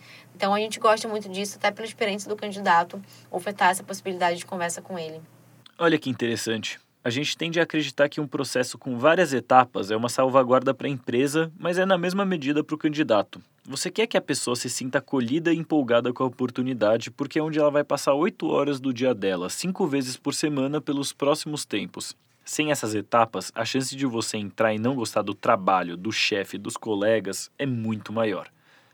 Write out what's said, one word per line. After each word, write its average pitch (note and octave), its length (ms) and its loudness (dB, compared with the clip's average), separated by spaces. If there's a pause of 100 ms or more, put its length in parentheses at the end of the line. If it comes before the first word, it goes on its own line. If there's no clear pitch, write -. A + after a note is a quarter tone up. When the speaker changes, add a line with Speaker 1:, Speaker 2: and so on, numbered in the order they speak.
(360)
Speaker 1:
Então, G3 160 0
a G#3 60 2
gente G#3+ 200 -4
gosta A3 300 4
muito G#3 220 -6
disso, G3 260 -6
até G#3 140 0
pela A3 180 -8
experiência G#3 400 -4
do G#3 80 -4
candidato, G3 640 0 (300)
ofertar G3 400 0
essa F#3+ 120 -2
possibilidade F3+ 540 -2
de E3+ 80 -10
conversa E3+ 380 -6
com F#3 160 -10
ele. D#3+ 200 -10 (600)
Speaker 2:
Olha E3 200 4
que C3+ 120 -6
interessante. A2+ 680 -2 (260)
A A#2+ 60 -2
gente C#3+ 260 -2
tende E3 220 -4
a E3+ 60 4
acreditar D3 440 0
que D3 120 -8
um D3+ 80 -2
processo B2+ 500 -2
com C3 180 -6
várias D#3 360 4
etapas A2+ 580 4
é G#2+ 60 0
uma A#2 120 0
salvaguarda C3 640 4
pra C3 160 -4
empresa, C#3 680 0
mas F3 180 -2
é F#3 80 2
na F#3+ 140 4
mesma F3+ 260 0
medida D3+ 380 0
pro D3+ 160 -4
candidato. B2+ 640 0 (220)
Você C3+ 260 -6
quer A3 160 0
que A3 100 0
a F3+ 40 2
pessoa B2+ 340 -2
se B2 160 -6
sinta B2+ 280 -2
acolhida C#3 540 0
e D#3+ 60 2
empolgada B2 540 2
com B2+ 100 -4
a C3 40 2
oportunidade, A#2+ 840 0
porque C#3 300 -4
é - 20 2
onde D#3 160 -2
ela D3 140 4
vai D3 100 2
passar C#3+ 320 0
oito D#3+ 320 0
horas C#3+ 320 2
do C3 160 -2
dia B2+ 180 2
dela, F#2 380 -2
cinco F#3 340 -2
vezes C3+ 320 0
por - 160 -4
semana, C#3 480 0
pelos C#3 320 -4
próximos D3 520 0
tempos. - 500 -6 (300)
Sem D3+ 260 0
essas A2+ 240 -2
etapas, G#2 580 2
a A2+ 120 -4
chance C3 320 -2
de C#3 100 -2
você A#2 300 -2
entrar G#2+ 360 0
e G#2+ 60 0
não A#2+ 160 0
gostar A2 280 -2
do G2+ 120 -2
trabalho, F#2 600 2
do G2 160 -6
chefe, G2 440 -2
dos G#2 200 -8
colegas G2+ 800 0
é C#3+ 80 -2
muito A2 460 -4
maior. G#2+ 340 -2 (480)